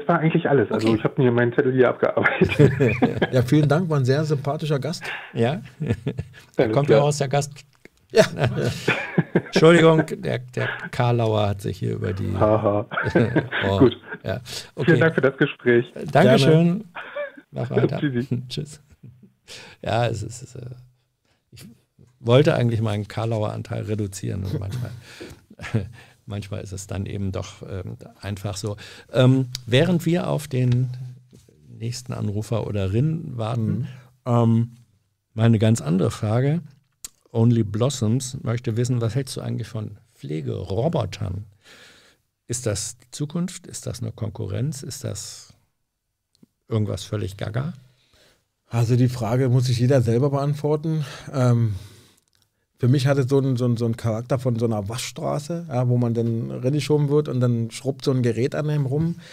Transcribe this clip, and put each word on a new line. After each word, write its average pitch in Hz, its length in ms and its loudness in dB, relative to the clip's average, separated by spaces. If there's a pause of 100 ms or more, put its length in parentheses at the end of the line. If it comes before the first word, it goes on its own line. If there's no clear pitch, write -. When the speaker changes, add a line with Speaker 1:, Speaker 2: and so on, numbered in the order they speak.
Speaker 1:
war 170 120 4
eigentlich 160 300 2
alles. 139 220 4
Also 110 160 0
Speaker 2:
Okay. 113 100 4
Speaker 1:
ich - 60 -4
hab - 140 -2
mir 127 140 4
meinen 120 220 2
Zettel 131 200 2
hier 123 160 6
abgearbeitet. - 1400 2
Speaker 2:
<laughs> - 60 -6
Speaker 3:
Ja, 127 80 4
vielen 151 260 4
Dank, 160 220 2
war 151 80 0
ein 131 80 2
sehr 139 180 2
sympathischer 147 560 -2
Gast. 156 240 -8 (300)
Speaker 2:
Ja. 139 280 0 (180)
<laughs> 147 160 0 (600)
Da 143 80 4
Speaker 1:
Alles 110 120 2
Speaker 2:
kommt 143 140 2
ja 151 80 8
Speaker 1:
klar. 143 100 4
Speaker 2:
aus 147 100 0
der 139 100 -2
Gast- 143 260 -2 (580)
Speaker 3:
Ja. 220 140 6
Speaker 2:
<laughs> 156 240 -2 (840)
Entschuldigung, 160 680 6 (180)
der, 123 180 -4
der 117 300 -6 (220)
Karlauer 113 580 2
hat 101 120 -4
sich 107 180 -6
hier 113 160 -2
über 104 180 -4
die 98 220 -4
Speaker 1:
Haha. 104 520 2 (260)
Speaker 2:
<laughs> 120 560 0
Oh, 98 100 2
Speaker 1:
Gut. - 180 4 (260)
Speaker 2:
ja. - 200 -6
Speaker 1:
Vielen - 320 -14
Speaker 2:
Okay. 156 240 2
Speaker 1:
Dank 165 160 2
für - 60 2
das 135 160 2
Gespräch. 123 480 2 (260)
Speaker 2:
Dankeschön. 156 680 6
Speaker 3:
Gerne. - 40 -12 (680)
Speaker 2:
Mach 127 180 -6
weiter. - 280 0
Speaker 1:
<laughs> - 20 -4
Tschüssi. 127 460 -4
Speaker 2:
<laughs> - 40 -18
Tschüss. - 320 -12 (1000)
Ja, 113 260 -2
es 113 160 -4
ist, - 180 -14
es - 140 -20
ist, - 0 -
äh, - 140 -14 (840)
ich - 140 -20 (540)
wollte 131 360 4
eigentlich 117 260 0
meinen 107 260 -2
Karlauer 110 460 -4
Anteil 110 300 -8
reduzieren 104 600 -6
und 95 160 -6
manchmal, 98 320 -8 (680)
<laughs> - 680 -10
manchmal 104 360 -10
ist 101 120 -14
es 95 140 -14
dann 95 180 -6
eben 98 260 -6
doch, 95 380 -10
ähm, 107 280 -10 (240)
einfach 101 360 -8
so. 104 180 -8 (380)
Ähm, 131 340 4 (180)
während 156 400 2
wir 170 220 0
auf 147 200 -2
den 127 420 0 (800)
nächsten 117 440 -10
Anrufer 107 540 -4
oder 98 240 -2
Rin 139 460 0
warten, 113 300 -2
Speaker 3:
Mhm. 113 200 -2 (380)
Speaker 2:
ähm, 117 460 4 (600)
mal 110 120 0
eine 117 140 6
ganz 113 220 4
andere 151 300 0
Frage. 131 500 0 (680)
Only 117 320 4
Blossoms 113 800 0
möchte 117 360 -4
wissen, 123 220 0
was 113 160 -2
hältst - 220 -4
du - 40 -8
eigentlich 120 260 -6
von 107 240 -8 (240)
Pflegerobotern? 107 1300 -6 (1000)
Ist - 180 -8
das - 320 -4
die - 140 -20
Zukunft? 170 560 -8
Ist - 180 -14
das 120 160 -8
eine 110 100 -8
Konkurrenz? 107 720 -6
Ist - 220 -14
das - 500 -12 (1120)
irgendwas 107 360 -2
völlig 98 340 -8
gaga? 123 360 -6 (960)
Speaker 3:
Also 117 260 2
die 120 140 4
Frage 123 400 0
muss 127 160 4
sich 120 140 0
jeder 123 220 4
selber 120 300 2
beantworten. 147 760 -2 (280)
Ähm, 120 420 2 (1040)
für 127 80 2
mich 127 200 4
hat 143 100 2
es 131 120 0
so 139 80 4
einen, 135 200 2
so 123 80 0
einen, 120 120 2
so 117 80 -2
einen 113 120 -2
Charakter 120 420 -2
von 123 180 0
so 117 80 0
einer 104 240 -2
Waschstraße, 147 800 -6
ja, 127 180 0
wo 123 100 4
man 120 160 0
dann 117 380 -2
reingeschoben 143 580 0
wird 147 180 2
und 127 120 -2
dann 117 320 0
schrubbt - 340 -6
so 143 60 2
ein 127 120 0
Gerät 117 320 0
an 151 140 -2
einem 151 160 0
rum. 160 300 -2 (180)